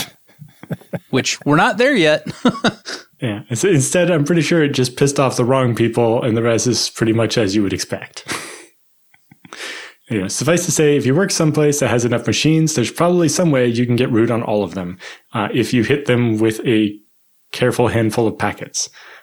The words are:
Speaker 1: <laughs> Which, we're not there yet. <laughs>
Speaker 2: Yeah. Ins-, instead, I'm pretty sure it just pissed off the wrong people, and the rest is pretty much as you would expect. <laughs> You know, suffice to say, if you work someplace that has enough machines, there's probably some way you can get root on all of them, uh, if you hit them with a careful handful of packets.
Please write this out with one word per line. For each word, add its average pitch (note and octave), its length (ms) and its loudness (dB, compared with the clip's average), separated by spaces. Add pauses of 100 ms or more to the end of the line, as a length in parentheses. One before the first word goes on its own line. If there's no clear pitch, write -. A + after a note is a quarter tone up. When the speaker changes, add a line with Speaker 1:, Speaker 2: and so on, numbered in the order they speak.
(540)
Speaker 1:
<laughs> - 560 -14
Which, - 340 -2
we're C#3+ 120 2
not G3+ 220 2
there C4+ 160 2
yet. D#3 320 2 (180)
<laughs> - 640 -4 (120)
Speaker 2:
Yeah. G#2+ 300 -6
Ins-, A#2+ 160 -4
instead, F3 460 2
I'm D3+ 160 0
pretty E3+ 160 2
sure E3 200 2
it C3+ 120 0
just B2+ 240 -2
pissed C#3 200 2
off C3+ 200 0
the B2 60 2
wrong B2+ 300 2
people, A#2 480 2
and A2+ 140 0
the A#2 60 0
rest A#2 240 0
is - 240 0
pretty A2+ 240 0
much A2+ 240 0
as G#2 180 2
you A2 60 2
would F#2+ 100 -2
expect. - 560 -8
<laughs> - 140 -8 (1700)
You A2 120 -4
know, F#2+ 80 -4
suffice E3+ 380 0
to D#3 40 -2
say, D3 260 2
if A#2+ 80 0
you C3 120 2
work F#3+ 160 0
someplace D3+ 480 0
that B2+ 80 0
has A#2 160 0
enough A#2+ 240 -2
machines, D#3 460 2
there's A2+ 180 -2
probably F3 360 2
some E3+ 220 0
way B2+ 160 2
you A#2+ 200 0
can A#2+ 100 2
get C3 160 0
root A#2 180 2
on A#2 100 -2
all G#2+ 220 -2
of F2 120 -6
them, F#2 240 -8 (340)
uh, G#2+ 200 -2
if B2 220 0
you A#2+ 80 4
hit C#3 240 0
them A#2+ 320 2
with A2 260 0
a G#2+ 320 2 (540)
careful B2 380 0
handful A2 400 0
of F#2+ 100 -6
packets. - 500 -6 (340)